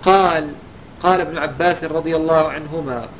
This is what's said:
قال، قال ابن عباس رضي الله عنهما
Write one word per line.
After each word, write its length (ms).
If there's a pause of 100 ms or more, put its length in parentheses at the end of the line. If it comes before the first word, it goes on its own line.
قال، 500 (500)
قال 180
ابن 160
عباس 460
رضي 320
الله 320
عنهما 580 (140)